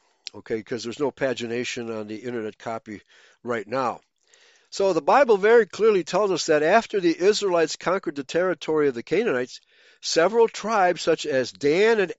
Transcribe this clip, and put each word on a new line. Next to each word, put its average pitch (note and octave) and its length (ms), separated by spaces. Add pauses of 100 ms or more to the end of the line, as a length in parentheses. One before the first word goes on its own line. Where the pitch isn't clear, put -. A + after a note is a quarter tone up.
(340)
okay, G#2+ 300
'cause A2 200
there's A#2 180
no C3+ 100
pagination A#2 840
on G#2+ 140
the G#2+ 80
internet A2+ 420
copy A2+ 440 (420)
right A#2 240
now. A#2 320 (720)
So G3 240
the D#3+ 80
Bible A3+ 340
very G#3+ 300
clearly G3 400
tells G3 260
us E3 140
that D3+ 180
after G3+ 380
the E3+ 160
Israelites F3+ 580
conquered F3 400
the C#3 80
territory D#3+ 640
of C3+ 60
the A#2 100
Canaanites, D#3 560 (400)
several A3+ 480
tribes G3 540
such D#3+ 240
as C3 260
Dan G3+ 480
and F3 200